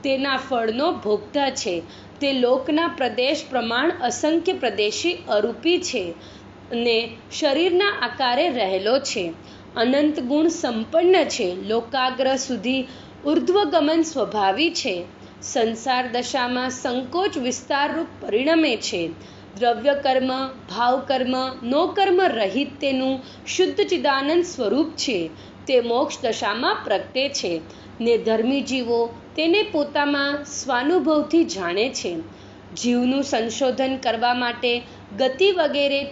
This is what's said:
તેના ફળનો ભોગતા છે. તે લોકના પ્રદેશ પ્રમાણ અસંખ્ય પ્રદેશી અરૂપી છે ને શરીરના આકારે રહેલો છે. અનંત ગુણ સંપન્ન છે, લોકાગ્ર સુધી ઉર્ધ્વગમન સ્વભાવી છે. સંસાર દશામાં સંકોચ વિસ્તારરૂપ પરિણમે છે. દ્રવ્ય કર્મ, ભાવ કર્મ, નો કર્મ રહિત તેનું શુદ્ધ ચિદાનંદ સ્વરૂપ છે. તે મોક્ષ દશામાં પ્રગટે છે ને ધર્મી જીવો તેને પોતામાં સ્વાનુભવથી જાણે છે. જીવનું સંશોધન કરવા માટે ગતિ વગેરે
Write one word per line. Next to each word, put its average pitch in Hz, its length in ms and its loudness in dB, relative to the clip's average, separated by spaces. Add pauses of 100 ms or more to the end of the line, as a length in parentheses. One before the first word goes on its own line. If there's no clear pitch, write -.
તેના 269 340 0
ફળનો 247 560 0
ભોગતા 214 580 0
છે. 180 320 -4 (320)
તે 277 180 0
લોકના 262 560 2
પ્રદેશ 254 600 0
પ્રમાણ 240 420 0 (100)
અસંખ્ય 330 500 0
પ્રદેશી 214 600 0 (160)
અરૂપી 233 500 2
છે 233 260 -4 (680)
ને 233 240 2 (360)
શરીરના 349 580 2 (120)
આકારે 254 460 0
રહેલો 208 500 0
છે. 226 260 -4 (520)
અનંત 285 440 2
ગુણ 294 280 2
સંપન્ન 320 760 2
છે, 180 300 -2 (100)
લોકાગ્ર 254 720 0
સુધી 254 480 -2 (400)
ઉર્ધ્વગમન 330 800 2
સ્વભાવી 214 680 0
છે. 180 340 -4 (380)
સંસાર 247 680 0
દશામાં 247 600 -2
સંકોચ 269 680 -2
વિસ્તારરૂપ 285 680 -2 (140)
પરિણમે 277 560 2
છે. 180 260 -4 (520)
દ્રવ્ય 240 400 2
કર્મ, 262 360 2 (360)
ભાવ 240 340 2
કર્મ, 254 340 0 (280)
નો 277 240 2
કર્મ 381 360 4
રહિત 233 460 0 (120)
તેનું 262 380 0 (280)
શુદ્ધ 370 360 2
ચિદાનંદ 294 640 2
સ્વરૂપ 247 520 0
છે. 220 220 -2 (440)
તે 254 180 4
મોક્ષ 233 420 0
દશામાં 233 640 0
પ્રગટે 240 440 0
છે 208 240 -4 (480)
ને 233 180 4
ધર્મી 226 420 2
જીવો 240 380 -2 (340)
તેને 339 300 2
પોતામાં 285 840 0
સ્વાનુભવથી 302 1000 2
જાણે 190 460 -2
છે. - 220 -6 (640)
જીવનું 247 480 0
સંશોધન 262 760 0
કરવા 240 380 0
માટે 240 380 0 (460)
ગતિ 262 340 4
વગેરે 285 600 2